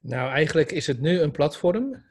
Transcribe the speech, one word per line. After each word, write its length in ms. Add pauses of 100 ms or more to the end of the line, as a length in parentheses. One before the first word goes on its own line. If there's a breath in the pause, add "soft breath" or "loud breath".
Nou, 280
eigenlijk 420
is 140
het 140
nu 200
een 100
platform 800